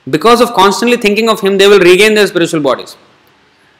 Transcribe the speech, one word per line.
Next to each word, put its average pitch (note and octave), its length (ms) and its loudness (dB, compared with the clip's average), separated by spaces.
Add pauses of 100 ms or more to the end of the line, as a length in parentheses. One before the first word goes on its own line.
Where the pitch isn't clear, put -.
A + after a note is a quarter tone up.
(100)
because G#3+ 300 0
of B3 120 -2
constantly G3+ 440 0
thinking A3 320 -2
of G#3+ 140 -4
him, G3 160 -2
they G3 100 2
will G3+ 100 4
regain F#3 360 4
their G#3 120 2
spiritual E3+ 340 -4
bodies. C3 360 -4 (840)